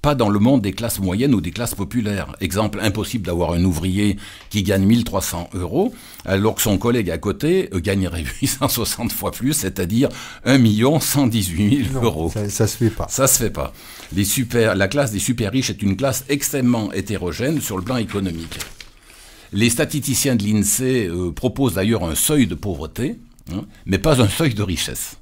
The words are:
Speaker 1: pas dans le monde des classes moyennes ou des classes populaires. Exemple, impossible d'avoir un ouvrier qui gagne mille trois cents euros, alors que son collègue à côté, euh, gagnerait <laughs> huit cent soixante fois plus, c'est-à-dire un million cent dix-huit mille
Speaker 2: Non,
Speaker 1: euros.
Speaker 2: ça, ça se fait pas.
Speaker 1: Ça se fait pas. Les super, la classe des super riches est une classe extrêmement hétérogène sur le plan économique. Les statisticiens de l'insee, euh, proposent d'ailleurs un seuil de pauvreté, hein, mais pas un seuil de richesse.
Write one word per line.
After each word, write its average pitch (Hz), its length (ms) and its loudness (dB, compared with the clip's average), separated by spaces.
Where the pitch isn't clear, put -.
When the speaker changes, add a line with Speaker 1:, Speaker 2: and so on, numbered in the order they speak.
Speaker 1:
pas 294 120 2
dans 127 160 4
le 208 100 4
monde 247 220 6
des 196 120 -2
classes 113 260 -4
moyennes 101 340 2
ou 98 60 4
des 82 120 -4
classes 113 240 -6
populaires. 101 640 -4
Exemple, 104 400 -2
impossible 104 440 -2
d'avoir 85 260 0
un 87 120 2
ouvrier 95 540 2
qui 104 140 0
gagne 98 200 2
mille 113 220 4
trois 95 160 -2
cents 85 320 -6
euros, 98 400 -2
alors 104 300 2
que - 60 -4
son 101 160 2
collègue 117 340 2
à 82 60 -4
côté, 151 560 0
euh, 92 60 0
gagnerait 87 520 -2
<laughs> - 100 -8
huit 143 60 0
cent - 200 -2
soixante 117 460 -2
fois 92 180 -4
plus, 135 220 -2
c'est-à-dire 98 560 0
un 135 140 4
million 120 420 6
cent 139 280 2
dix-huit 101 360 0
mille 120 300 2
Speaker 2:
Non, 127 100 0
Speaker 1:
euros. 82 300 0
Speaker 2:
ça, 104 160 -4
ça 107 180 0
se - 80 -4
fait 113 140 2
pas. - 200 -4
Speaker 1:
Ça 135 180 2
se - 100 6
fait 113 140 0
pas. 65 220 -6
Les 95 140 0
super, 117 500 2
la 95 140 2
classe 135 220 0
des 101 80 -4
super 113 320 -2
riches 131 180 0
est - 120 -6
une 98 140 2
classe 131 320 -2
extrêmement 123 640 0
hétérogène 98 680 -4
sur 101 160 -6
le 90 60 -4
plan 123 140 -4
économique. 95 640 -4
Les 101 160 2
statisticiens 135 680 0
de 104 80 2
l'insee, 107 640 2
euh, 87 240 -2
proposent 117 440 -2
d'ailleurs 98 280 2
un 80 120 -2
seuil 143 320 2
de 85 80 -4
pauvreté, 101 640 -6
hein, 98 80 -4
mais - 140 2
pas 127 220 4
un 107 60 6
seuil 123 280 0
de 104 80 -2
richesse. - 580 -4